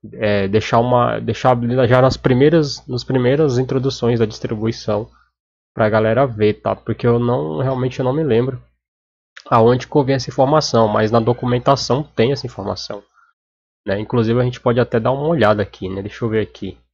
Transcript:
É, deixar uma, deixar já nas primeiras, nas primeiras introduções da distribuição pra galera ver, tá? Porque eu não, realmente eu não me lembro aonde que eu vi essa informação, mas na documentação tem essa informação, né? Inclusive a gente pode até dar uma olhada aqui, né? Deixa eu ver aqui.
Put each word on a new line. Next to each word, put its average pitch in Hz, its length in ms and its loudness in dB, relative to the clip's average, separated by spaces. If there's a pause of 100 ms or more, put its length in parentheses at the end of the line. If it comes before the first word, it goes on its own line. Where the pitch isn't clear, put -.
(140)
É, 101 360 0
deixar 110 300 2
uma, 120 400 0
deixar 117 380 0 (300)
já 127 140 4
nas 131 160 2
primeiras, 147 720 2
nas 123 180 -6
primeiras 131 520 2
introduções 127 600 -2
da 113 60 4
distribuição 110 840 -6 (640)
pra 110 160 2
galera 110 380 2
ver, 107 280 0
tá? 107 200 -4
Porque - 320 -4
eu 120 100 4
não, 139 420 -2
realmente 131 400 -2
eu 127 60 -2
não 127 80 0
me 160 100 -2
lembro 127 380 0 (880)
aonde 123 380 4
que - 80 -10
eu 147 80 2
vi 127 80 -2
essa 135 180 -2
informação, 131 600 2
mas 107 200 0
na 117 120 4
documentação 123 840 0
tem - 300 -2
essa 127 120 -8
informação, 101 560 -10 (840)
né? 104 100 -2
Inclusive 113 420 0
a 127 40 0
gente 123 160 -4
pode 123 200 0
até 120 200 0
dar 123 140 0
uma 143 140 -4
olhada 107 360 2
aqui, 98 260 -10
né? 95 120 -8
Deixa 104 220 -10
eu 113 60 -2
ver 110 120 0
aqui. 98 360 -10 (160)